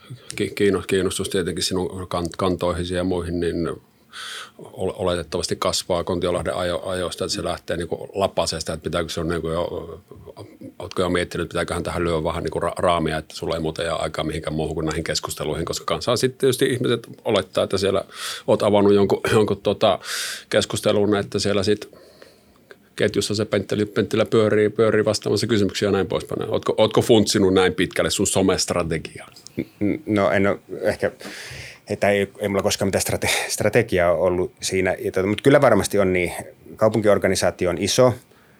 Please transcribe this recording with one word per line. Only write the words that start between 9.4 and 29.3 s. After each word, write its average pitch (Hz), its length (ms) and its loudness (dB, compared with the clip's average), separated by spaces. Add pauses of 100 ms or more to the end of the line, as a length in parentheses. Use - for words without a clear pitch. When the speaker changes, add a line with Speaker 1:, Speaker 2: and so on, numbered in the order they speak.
Speaker 1:
jo, 85 520 -6 (760)
ootko - 240 -4
jo 87 80 0
miettinyt, 87 340 -2
että - 80 -10
pitääköhän 85 300 -2
tähän 85 220 -2
lyö 82 200 0
vähän 82 180 -2
niinku 80 180 -4
ra-, 85 160 -2
raamia, 82 420 0
että - 180 -12
sulla 82 180 -4
ei 82 60 -2
muuten 78 260 -4
jää 82 100 -2
aikaa 80 280 -4
mihinkään 78 300 -4
muuhun 78 200 -2
kuin 80 120 -2
näihin 78 180 -2
keskusteluihin, 76 600 -4
koska - 200 -6
kansaa 87 320 -2
sitten - 220 -2
tietysti 135 280 2
ihmiset 123 400 -2 (180)
olettaa, 101 400 0
että 98 140 -2
siellä 95 260 0 (420)
oot 107 160 2
avannut 101 320 6
jonkun, 101 260 4 (120)
jonkun 107 280 2
tota 101 380 2 (520)
keskustelun, 104 640 2
että 101 220 -2
siellä 101 240 0
sit 104 280 -2 (1040)
ketjussa 101 380 0
se 104 100 0
pentteli-, 104 420 0
penttilä 107 380 0
pyörii, 107 440 4
pyörii 107 360 2
vastaamassa 110 420 0
kysymyksiä 104 420 2
ja 98 40 2
näin 95 140 2
poispäin. - 440 -4
Ootko, 104 260 0
ootko 110 260 4
funtsinut 101 520 4
näin 92 200 4
pitkälle 85 360 0
sun 101 160 -2
somestrategiaa? 90 1040 0 (280)